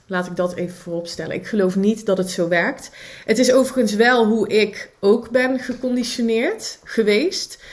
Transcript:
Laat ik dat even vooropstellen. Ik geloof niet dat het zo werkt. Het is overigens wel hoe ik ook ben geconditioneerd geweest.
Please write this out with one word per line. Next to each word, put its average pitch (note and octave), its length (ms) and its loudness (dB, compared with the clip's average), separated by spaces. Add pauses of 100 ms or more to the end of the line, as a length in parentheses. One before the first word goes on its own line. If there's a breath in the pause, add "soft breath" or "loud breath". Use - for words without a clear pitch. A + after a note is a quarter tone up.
Laat F3+ 220 -4
ik F3 80 -10
dat F3+ 200 -2
even F3+ 200 -6
vooropstellen. E3+ 600 -8
Ik F3+ 120 -8
geloof F#3+ 280 0
niet G#3 300 0
dat F#3+ 120 0
het F#3 120 -2
zo F3 180 -2
werkt. F3+ 440 -2 (340 loud breath)
Het A3+ 140 2
is B3+ 120 4
overigens B3+ 420 2
wel A#3 320 4
hoe G#3+ 220 2
ik G#3 420 0 (100)
ook G#3+ 300 2
ben B3+ 300 2
geconditioneerd B3 1200 -2
geweest. A3+ 880 0